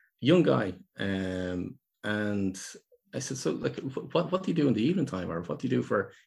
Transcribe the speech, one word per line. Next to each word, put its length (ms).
Young 220
guy, 300
um, 760
and 540
I 60
said, 180
"So, 140
like, 280
wh-, 360
what, 160
what 120
do 80
you 40
do 140
in 40
the 100
evening 220
time, 260
or 100
what 180
do 80
you 20
do 140
for 300